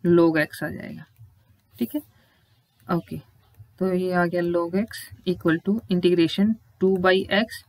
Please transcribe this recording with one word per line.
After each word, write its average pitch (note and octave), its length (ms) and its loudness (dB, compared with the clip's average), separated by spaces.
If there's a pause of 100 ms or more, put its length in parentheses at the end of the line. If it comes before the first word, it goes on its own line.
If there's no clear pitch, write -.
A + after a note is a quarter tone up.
log E3+ 300 4
x D3+ 260 -2
आ D3+ 60 -6
जाएगा, - 360 -14 (680)
ठीक A#3+ 200 -6
है। D4+ 60 -6 (880)
ओके, E3+ 300 -4 (640)
तो F#3 140 -2
ये F#3 200 -2
आ F3 120 2
गया F3 180 -2
log E3+ 340 -2
x - 280 -6 (220)
equal E3+ 400 0
to G#3 120 0 (120)
integration F3+ 640 2 (280)
two F#3+ 180 2
by F#3 160 4 (200)
x - 340 -2